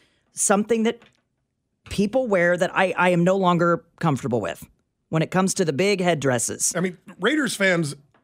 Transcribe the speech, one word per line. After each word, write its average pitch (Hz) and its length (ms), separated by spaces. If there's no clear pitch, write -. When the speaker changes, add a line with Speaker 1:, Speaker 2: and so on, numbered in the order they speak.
Speaker 1:
something 214 520
that 233 180
people 262 360
wear 180 300
that 180 180
I, 180 240
I 180 120
am 175 160
no 185 100
longer 175 480
comfortable 131 400
with 87 260
when 160 120
it - 80
comes 185 260
to 190 100
the 156 80
big 190 260
headdresses. 135 760
Speaker 2:
I 175 60
mean, 180 180
Raiders 247 380
fans 170 400